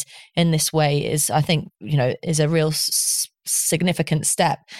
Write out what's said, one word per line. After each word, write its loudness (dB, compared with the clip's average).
in 4
this 0
way 2
is, -2
I 2
think, 0
you -2
know, 2
is -2
a 4
real 2
s-, -4
s-, -2
significant 0
step. 0